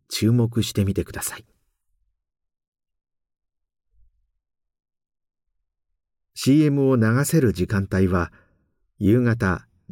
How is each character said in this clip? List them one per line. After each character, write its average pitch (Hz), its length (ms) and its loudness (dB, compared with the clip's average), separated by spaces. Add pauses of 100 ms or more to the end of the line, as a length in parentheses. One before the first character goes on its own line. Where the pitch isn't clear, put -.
注 107 220 -2
目 117 320 0
し - 100 -8
て 101 120 -2
み 98 80 -2
て - 100 -4
く - 80 -16
だ 107 100 -10
さ - 160 -10
い。 - 80 -20 (4000)
シ - 200 0
ー 156 120 4
エ 147 60 2
ム 139 180 0
を 131 60 2
流 117 300 2
せ 165 140 0
る 117 140 2
時 87 140 -4
間 98 260 -2
帯 95 140 2
は、 90 240 -2 (640)
夕 107 240 2
方 113 460 -2 (240)